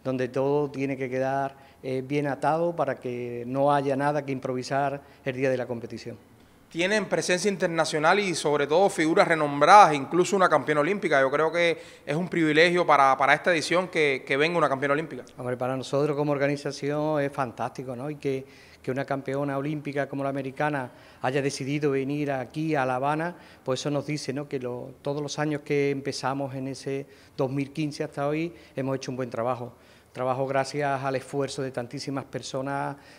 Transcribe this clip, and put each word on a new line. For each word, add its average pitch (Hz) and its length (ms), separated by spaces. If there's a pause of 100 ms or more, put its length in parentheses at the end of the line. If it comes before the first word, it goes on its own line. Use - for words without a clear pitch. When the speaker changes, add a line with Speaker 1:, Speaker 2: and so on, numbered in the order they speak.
Speaker 1:
donde 131 240
todo 139 420
tiene 135 280
que 131 120
quedar, 135 460 (260)
eh, 131 240
bien 147 220
atado 160 480
para 135 240
que 120 480
no 139 260
haya 139 220
nada 143 300
que 135 80
improvisar 135 680 (220)
el 135 140
día 131 120
de 127 60
la 120 100
competición. 117 520 (500)
Speaker 2:
Tienen 190 380
presencia 180 440
internacional 165 680
y 185 160
sobre 143 320
todo 180 220
figuras 165 360
renombradas, 156 680
incluso 151 420
una 185 140
campeona 151 320
olímpica. 160 400
Yo 135 100
creo 156 220
que 170 240 (280)
es 147 120
un 180 100
privilegio 165 580
para, 139 300
para 135 180
esta 175 200
edición 165 340
que, 143 400
que 143 80
venga 165 220
una 151 100
campeona 135 240
olímpica. 143 320 (140)
Speaker 1:
Hombre, 123 180
para 127 220
nosotros 143 400
como 147 160
organización 143 880
es 139 100
fantástico, 127 640
¿no? 131 140
Y 147 80
que, 135 280 (380)
que 135 80
una 135 120
campeona 139 540
olímpica 143 500
como 139 160
la 139 60
americana 139 640 (320)
haya 131 180
decidido 143 480
venir 139 420
aquí 151 440
a 135 100
La 127 100
Habana, 156 400 (280)
pues 131 160
eso 151 100
nos 143 160
dice, 151 260
¿no? 147 160
Que 143 120
lo, 123 320 (100)
todos 143 220
los 143 160
años 151 260
que 143 240
empezamos 139 640
en 135 140
ese 135 400 (280)
dos 135 140
mil 139 240
quince 156 300
hasta 143 240
hoy 160 260 (220)
hemos 135 200
hecho 135 140
un 127 80
buen 123 140
trabajo. 120 420 (400)
Trabajo 131 340
gracias 135 560
al 135 120
esfuerzo 139 460
de 131 80
tantísimas 131 560
personas 139 720 (220)